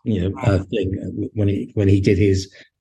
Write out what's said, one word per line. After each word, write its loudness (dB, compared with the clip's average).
you -2
know, -4
uh, 2
thing, -4
uh, -10
w-, -8
when 0
he, -4
when 2
he 4
did 4
his, 0